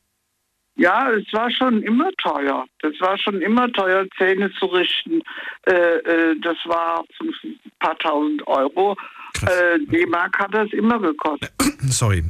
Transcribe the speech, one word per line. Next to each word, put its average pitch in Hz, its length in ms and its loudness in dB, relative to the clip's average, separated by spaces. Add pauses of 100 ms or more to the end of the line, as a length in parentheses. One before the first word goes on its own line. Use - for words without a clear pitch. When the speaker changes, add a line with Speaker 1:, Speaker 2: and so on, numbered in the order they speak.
(760)
Speaker 1:
Ja, 208 360 2
es 214 220 0
war 226 180 0
schon 240 300 2
immer 247 280 2 (120)
teuer. 139 440 -2 (160)
Das 151 180 -2
war 185 180 0
schon 196 240 -4
immer 240 320 2
teuer, 190 320 2 (120)
Zähne 190 420 2
zu 196 80 -2
richten. 165 540 0 (440)
Äh, 190 80 4
äh, 165 680 4
das 165 240 -2
war 170 380 -2 (180)
ein 160 380 -8 (200)
paar 160 180 0
tausend 151 500 -2
Euro. 180 480 2 (380)
Speaker 2:
Krass. - 160 -2
Speaker 1:
Äh, 175 380 4
D-Mark 170 500 0
hat 196 160 -2
das 214 180 0
immer 220 280 2
gekostet. 156 600 -4
Speaker 2:
<clears throat> 277 200 -2 (100)
Sorry, 104 400 0